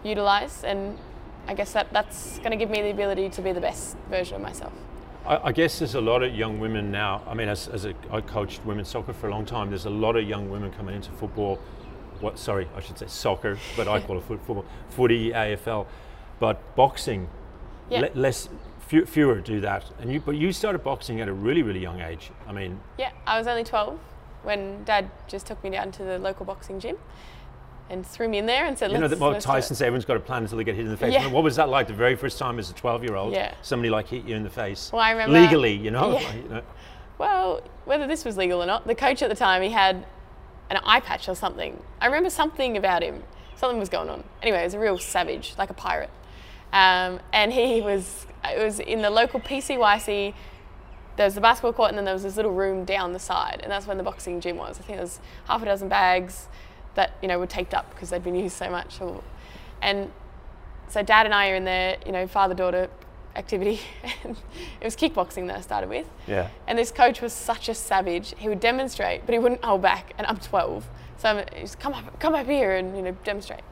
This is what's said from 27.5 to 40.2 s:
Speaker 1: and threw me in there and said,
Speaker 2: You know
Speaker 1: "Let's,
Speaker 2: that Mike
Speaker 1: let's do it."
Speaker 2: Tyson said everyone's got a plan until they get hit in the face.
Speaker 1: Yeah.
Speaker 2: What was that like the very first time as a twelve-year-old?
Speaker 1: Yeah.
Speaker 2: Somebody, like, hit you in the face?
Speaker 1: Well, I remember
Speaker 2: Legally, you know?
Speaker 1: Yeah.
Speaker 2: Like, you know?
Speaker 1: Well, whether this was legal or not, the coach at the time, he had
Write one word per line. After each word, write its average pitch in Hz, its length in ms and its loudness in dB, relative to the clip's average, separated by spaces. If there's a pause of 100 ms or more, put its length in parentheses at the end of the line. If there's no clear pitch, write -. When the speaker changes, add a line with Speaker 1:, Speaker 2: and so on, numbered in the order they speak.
Speaker 1:
and 185 180 -8
threw 226 220 -2
me 214 80 0
in 208 80 0
there 262 200 4
and 269 140 -2
said, 208 120 0
Speaker 2:
You - 60 0
know 165 40 4
Speaker 1:
"Let's, 147 140 4
Speaker 2:
that - 40 -8
Mike 143 140 4
Speaker 1:
let's 202 120 -2
do 135 60 2
it." - 20 6
Speaker 2:
Tyson 131 220 0
said 131 120 2
everyone's 123 180 0
got 127 100 2
a 110 60 2
plan 123 220 -4
until 110 140 -4
they 113 60 -2
get 104 120 0
hit 113 100 -2
in 110 60 -2
the 107 60 -4
face. 127 160 2
Speaker 1:
Yeah. 139 140 4
Speaker 2:
What 135 160 4
was 139 140 4
that 151 120 6
like 127 180 4
the 107 60 -6
very 123 220 4
first 131 240 -6
time 123 180 -2
as 95 120 -6
a 87 40 -12
twelve-year-old? 113 600 -2
Speaker 1:
Yeah. - 280 -2
Speaker 2:
Somebody, 120 280 0
like, 107 180 2
hit 123 180 -6
you 110 100 -2
in 107 80 -2
the 98 60 -6
face? 101 440 -6
Speaker 1:
Well, 226 80 4
I 220 100 8
remember 220 280 4
Speaker 2:
Legally, 139 340 10
you 107 180 -2
know? - 220 2
Speaker 1:
Yeah. - 140 0
Speaker 2:
Like, 110 160 -8
you - 60 -12
know? 113 120 -6 (560)
Speaker 1:
Well, 381 440 2 (240)
whether 277 220 2
this 311 160 -2
was 214 140 -4
legal 180 260 2
or - 20 0
not, 208 220 0
the 233 80 4
coach 269 260 2
at 240 80 2
the 208 60 0
time, 190 260 4
he 196 100 0
had 190 340 4 (640)